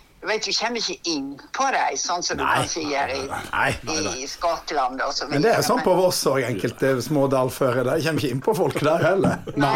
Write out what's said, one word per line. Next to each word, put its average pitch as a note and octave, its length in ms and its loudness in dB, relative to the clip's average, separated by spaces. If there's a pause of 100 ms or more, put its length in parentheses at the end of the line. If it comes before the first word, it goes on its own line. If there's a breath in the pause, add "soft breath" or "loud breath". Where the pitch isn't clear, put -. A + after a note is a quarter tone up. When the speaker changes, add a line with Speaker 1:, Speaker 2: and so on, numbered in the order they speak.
(140)
Speaker 1:
du - 120 -16
vet, G#3+ 200 -2
du F#3+ 80 -4
kommer A#3 260 -2
ikke F3+ 240 -4
inn C#3+ 300 -4 (140)
på C4 200 -2
dem, - 300 0
sånn F3 260 -4
som E3 140 -2
du - 60 -2
Speaker 2:
Nei. - 120 2
Speaker 1:
kanskje D#3 300 -2
gjør C#3 260 -2
i, C3+ 100 -6
Speaker 2:
Nei, C3+ 560 -2
nei, D3+ 220 -6
nei. - 140 -4
Speaker 1:
i C3 120 -10
Skottland C3+ 760 -2
og C3 100 -2
så - 140 -6
videre. D3 80 -4
Speaker 2:
Men C#3+ 100 2
det A#3 80 6
er D#3+ 140 2
sånn B3 180 2
på F#3+ 80 6
Speaker 1:
Men F3 80 4
Speaker 2:
Voss F3+ 240 2
også, C3+ 160 2
enkelte B2 600 0
små C#3 280 2
dalfører. C3 560 2
De - 140 0
kommer D3 240 0
ikke B2+ 100 0
inn C3 80 -2
på A3 160 2
folk D3+ 240 0
der D#3 240 2
heller. - 460 2
Speaker 1:
Nei, C#3+ 260 2